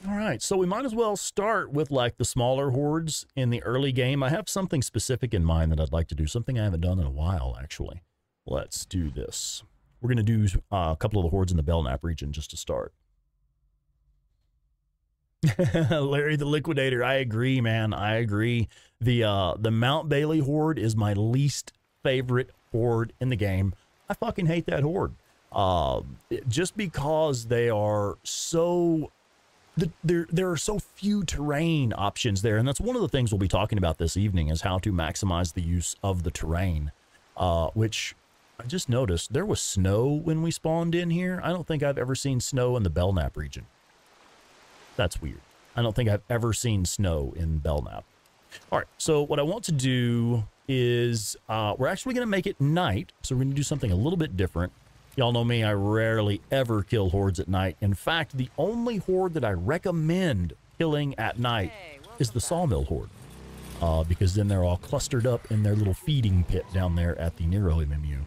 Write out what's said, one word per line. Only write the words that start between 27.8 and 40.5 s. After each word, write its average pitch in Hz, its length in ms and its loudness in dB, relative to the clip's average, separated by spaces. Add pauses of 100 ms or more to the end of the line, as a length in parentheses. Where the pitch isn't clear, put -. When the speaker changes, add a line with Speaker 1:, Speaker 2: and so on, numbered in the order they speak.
Speaker 1:
so, 170 880 0 (640)
the, 165 160 0 (100)
there, 170 280 2
there 185 200 0
are 165 60 0
so 202 240 -4
few 208 420 -2
terrain 147 720 0
options 98 460 -2
there, 107 140 4
and 117 100 4
that's 139 140 -2
one 247 160 -2
of 226 60 0
the 156 60 0
things 120 220 2
we'll 104 80 0
be 95 80 2
talking 98 320 2
about 82 200 2
this 85 180 -2
evening 92 320 2
is 80 140 0
how 95 180 0
to 104 120 0
maximize 87 600 0
the 90 80 -4
use 85 400 -2
of 92 220 0
the 85 80 -2
terrain. 80 580 -2 (460)
Uh, 85 380 2
which - 420 -2 (420)
I 120 60 -16
just 170 240 -6
noticed 117 440 0
there 160 140 -2
was 170 160 -2
snow 98 460 2
when 160 340 0
we 165 80 0